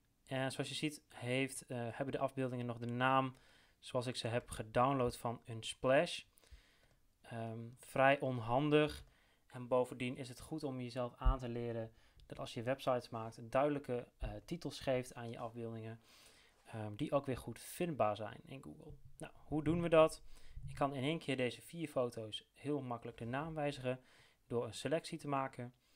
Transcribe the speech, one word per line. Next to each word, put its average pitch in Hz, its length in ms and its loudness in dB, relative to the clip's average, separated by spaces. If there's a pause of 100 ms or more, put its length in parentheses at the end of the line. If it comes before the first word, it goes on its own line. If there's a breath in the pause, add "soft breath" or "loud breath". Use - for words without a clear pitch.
(260)
En 131 260 -2
zoals 131 180 -4
je 131 60 -6
ziet 151 320 -4
heeft, 131 580 -2
eh, 120 260 -4
hebben 135 200 -4
de 139 80 0
afbeeldingen 127 460 0
nog 117 120 -4
de 120 80 -6
naam 131 500 4 (440 soft breath)
zoals 123 280 -2
ik 123 80 -2
ze - 120 -2
heb 120 220 0
gedownload 123 680 2
van 120 280 -4
Unsplash. 131 760 2 (1000 soft breath)
Ehm, 113 560 -6
vrij 135 420 6
onhandig. 143 840 4 (400 soft breath)
En 123 220 -12
bovendien 127 500 2
is 123 120 -6
het 123 100 -12
goed 160 240 -8
om 127 180 -4
jezelf 120 340 -4
aan 131 240 4
te 123 100 -4
leren 117 440 -4 (360 soft breath)
dat - 100 -10
als 135 140 -8
je 120 100 -4
websites 127 460 0
maakt, 113 420 -10
duidelijke, 135 560 0 (100)
eh, - 120 -4 (160)
titels 165 340 -6
geeft 127 340 0
aan 117 160 -8
je - 100 -8
afbeeldingen, 113 600 -8 (640 loud breath)
ehm, 107 300 -6
die 143 160 -4
ook 139 140 4
weer 127 120 -2
goed - 220 -10
vindbaar 120 560 0
zijn 107 300 -8
in 135 180 -14
Google. 151 300 -14 (240)
Nou, - 180 -10
hoe 151 280 -2
doen 170 180 4
we 170 80 2
dat? 160 340 8 (440 loud breath)
Ik - 80 -8
kan 143 200 0
in 123 80 -2
één 160 160 2
keer 135 180 -2
deze 123 240 0
vier 170 260 -8
foto's 117 640 -2
heel 143 300 -2
makkelijk 120 360 -8
de 120 80 -6
naam 143 280 -2
wijzigen 131 460 -2 (480 soft breath)
door 120 180 0
een 110 80 -8
selectie 156 440 -2
te 147 100 -10
maken, 131 460 -2 (220 soft breath)